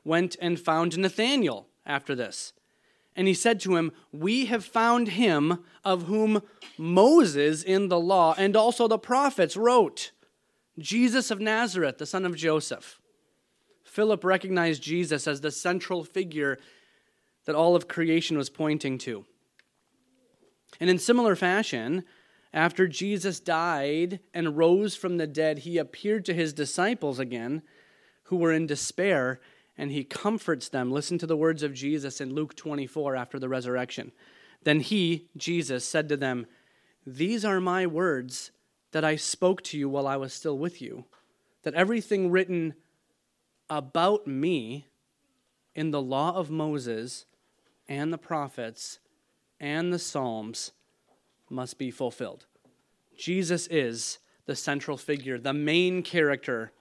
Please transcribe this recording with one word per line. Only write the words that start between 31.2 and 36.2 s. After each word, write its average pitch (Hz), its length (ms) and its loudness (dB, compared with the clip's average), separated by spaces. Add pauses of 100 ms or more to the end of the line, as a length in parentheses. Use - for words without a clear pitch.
the 160 100 0
words 160 260 0
of 143 100 -4
Jesus 139 460 -6
in 131 140 -8
Luke 151 220 -6
twenty-four 143 600 -6
after 127 240 -8
the 131 80 -6
resurrection. 127 640 -4 (520)
Then 151 180 4
he, 170 560 0
Jesus, 135 480 -4
said 151 240 -2
to 147 80 0
them, 127 300 -4 (580)